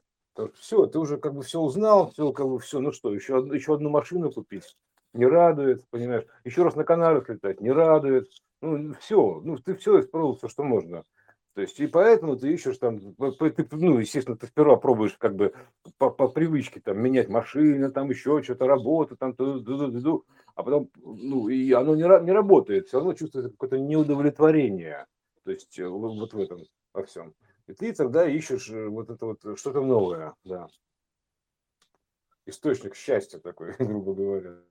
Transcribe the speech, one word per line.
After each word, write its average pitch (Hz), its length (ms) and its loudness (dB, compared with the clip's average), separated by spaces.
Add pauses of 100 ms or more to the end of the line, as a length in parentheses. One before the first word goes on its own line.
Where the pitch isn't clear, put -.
(340)
Потому - 200 -10
что - 80 -20
всё, 202 240 4
ты - 140 -4
уже 147 180 -4
как 139 160 -6
бы 139 80 -12
всё 165 180 -8
узнал, 175 520 2
всё, 147 200 -2
как 139 160 -4
бы 131 120 -4
всё, - 200 -8
ну 135 120 -4
что, 104 220 -6
ещё 131 240 -2
од-, 139 160 -4
ещё 151 200 -2
одну 147 160 -4
машину 151 420 -2
купить? - 440 -14 (380)
Не 120 120 2
радует, 143 640 4
понимаешь? 120 340 -4 (200)
Ещё 170 200 0
раз 160 120 0
на 151 80 -2
Канары 165 400 4
слетать? 98 380 -6
Не 117 100 0
радует. 143 560 4 (340)
Ну, 151 380 -6
всё, 110 440 2
ну, 151 140 -8
ты 190 180 -8
всё 202 240 4
испробовал, 156 360 -4
всё, 120 120 -12
что - 160 -8
можно. 87 400 -4 (500)
То 98 80 -6
есть - 180 -10
и 147 80 -4
поэтому 170 480 2
ты 131 180 -4
ищешь 135 240 -6
там, 104 380 -6
п-, 135 160 -4
п-, 156 200 0
ты, 147 140 -4 (100)
ну, 156 240 4
естественно, 117 380 -6
ты - 100 -16
сперва 147 300 6
пробуешь 107 400 0
как 101 180 -2
бы 98 180 0 (440)
по, 131 120 2
по 131 180 0
привычке 156 520 -2
там 101 200 -4
менять 127 300 2
машины, 135 640 2
там 139 180 -4
ещё 139 320 0
что-то, 127 260 -4
работу, 139 500 0
там, 131 160 -6
ту-ду-ду-ду-ду. 135 920 -4 (320)
А - 80 -8
потом, 131 320 -2
ну, 117 540 -6
и 131 220 0
оно 139 240 4
не 156 80 0
ра-, 185 180 10
не 175 100 0
работает, 185 560 4
всё 127 100 0
равно 165 160 -2
чувствуется 131 380 -8
какое-то 131 280 -6
неудовлетворение. 143 1300 0 (380)
То 95 80 -8
есть, - 280 -14
э, 90 80 -6
в-, 92 100 -10 (200)
вот 110 160 -10
в 107 60 -6
этом 87 200 -6 (340)
во 95 100 -6
всём. 82 300 -20 (340)
И - 60 -16
ты 226 200 -8
тогда 151 340 2
ищешь, 156 420 -4
э, 110 180 -8
вот 113 220 -10
это 113 160 -12
вот, 110 200 -10
э, 104 100 -10
что-то 139 260 -6
новое, 90 520 0 (100)
да. 90 240 -12 (1800)
Источник - 480 -4
счастья 104 440 -4
такой, 87 400 -16
<laughs> - 20 -
грубо 104 340 -4
говоря. 95 420 -6 (140)